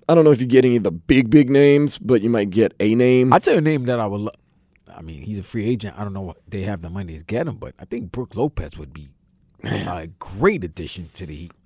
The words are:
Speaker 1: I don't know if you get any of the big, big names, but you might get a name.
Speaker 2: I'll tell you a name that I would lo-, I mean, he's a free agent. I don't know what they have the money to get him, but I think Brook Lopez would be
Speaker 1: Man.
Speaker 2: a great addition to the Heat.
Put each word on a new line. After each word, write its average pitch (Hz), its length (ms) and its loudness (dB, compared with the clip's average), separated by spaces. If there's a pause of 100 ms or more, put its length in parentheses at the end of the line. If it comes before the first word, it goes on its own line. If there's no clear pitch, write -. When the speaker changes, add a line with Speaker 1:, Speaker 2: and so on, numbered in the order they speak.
Speaker 1:
I 160 60 4
don't 160 100 6
know 151 80 8
if 120 80 2
you 127 60 -2
get 127 180 8
any 120 120 4
of 110 60 0
the 90 100 -2
big, 117 380 2
big 139 200 6
names, 143 480 4
but 117 240 2
you 117 80 0
might 104 200 0
get 104 280 2
a 107 160 2
name. 127 380 4
Speaker 2:
I'll - 80 6
tell - 140 0
you 190 40 2
a 156 40 0
name 151 240 -2
that 123 120 -2
I 107 80 -4
would 101 140 -6
lo-, 104 100 -8 (640)
I - 80 -20
mean, 80 200 -16
he's 101 160 -10
a 92 40 -12
free 107 220 -8
agent. 110 340 -6
I 104 60 -10
don't 98 80 -10
know 95 100 -10
what 90 140 -14 (100)
they 95 160 -10
have 95 200 -8
the 85 80 -12
money 87 280 -12
to 80 60 -20
get 117 240 -6
him, 123 80 -12
but - 220 -16
I - 60 -20
think 113 280 -12
Brook 123 240 -12
Lopez 95 420 -6
would 69 140 -18
be 73 160 -20 (540)
Speaker 1:
Man. 76 260 -6
Speaker 2:
a 82 180 -10
great 113 560 -4
addition 82 520 -12
to 87 120 -14
the 76 80 -14
Heat. 82 180 -18 (140)